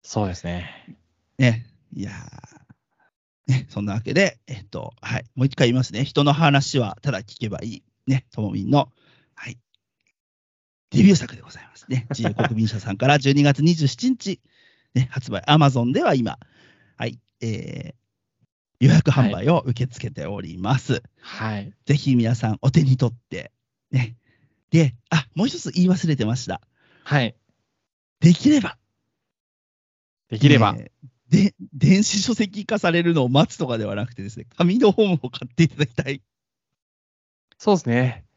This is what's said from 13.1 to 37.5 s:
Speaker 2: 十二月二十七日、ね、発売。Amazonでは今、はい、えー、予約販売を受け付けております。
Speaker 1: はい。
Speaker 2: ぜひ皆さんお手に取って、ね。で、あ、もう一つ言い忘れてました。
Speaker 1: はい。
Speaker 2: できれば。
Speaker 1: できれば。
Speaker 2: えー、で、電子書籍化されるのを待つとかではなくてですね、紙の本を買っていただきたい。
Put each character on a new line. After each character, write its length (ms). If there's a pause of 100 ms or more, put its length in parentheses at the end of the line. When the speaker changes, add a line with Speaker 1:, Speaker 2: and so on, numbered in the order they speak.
Speaker 2:
十 140
二 100
月 200
二 120
十 140
七 220
日、 300 (540)
ね、 160
発 200
売。 180
Amazon 440
で 100
は 120
今、 240 (580)
は 100
い、 120 (220)
え 540 (840)
ー、 60
予 60
約 180
販 220
売 160
を 180
受 200
け 60
付 160
け 60
て 120
お 140
り 180
ま 200
す。 240 (180)
Speaker 1:
は 380
い。 140 (140)
Speaker 2:
ぜ 100
ひ 180
皆 200
さ 180
ん 80
お 100
手 120
に 140
取 160
っ 20
て、 380 (380)
ね。 260 (540)
で、 240 (140)
あ、 260
も 100
う 20
一 140
つ 100
言 140
い 60
忘 160
れ 100
て 80
ま 120
し 100
た。 140 (440)
Speaker 1:
は 180
い。 120 (840)
Speaker 2:
で 140
き 160
れ 100
ば。 180 (1500)
Speaker 1:
で 100
き 100
れ 100
ば。 200
Speaker 2:
え 120 (400)
ー、 140
で、 100 (180)
電 300
子 180
書 140
籍 320
化 120
さ 120
れ 120
る 120
の 80
を 60
待 240
つ 40
と 120
か 100
で 60
は 100
な 120
く 80
て 80
で 80
す 80
ね、 80 (100)
紙 220
の 120
本 240
を 40
買 320
っ 40
て 80
い 60
た 80
だ 100
き 80
た 160
い。 120 (1400)